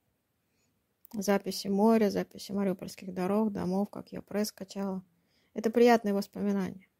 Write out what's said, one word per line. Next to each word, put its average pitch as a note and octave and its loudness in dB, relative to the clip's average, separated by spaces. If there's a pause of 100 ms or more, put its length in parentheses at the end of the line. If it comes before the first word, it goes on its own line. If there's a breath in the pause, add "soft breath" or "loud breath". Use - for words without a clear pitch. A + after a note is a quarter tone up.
(1120)
записи G3 -2
моря, G#3 4
записи F#3 -6
мариупольских F#3 -6
дорог, G3+ 0
домов, F#3 -2
как - -14
я F#3 -12
пресс G#3 -6
качала. G3 -8 (520)
Это A3 -2
приятные A3+ 6
воспоминания. G3 -4 (120)